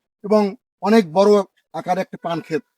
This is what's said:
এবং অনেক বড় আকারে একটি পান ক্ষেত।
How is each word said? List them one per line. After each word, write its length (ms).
এবং 180
অনেক 320
বড় 200
আকারে 220
একটি 160
পান 240
ক্ষেত। 220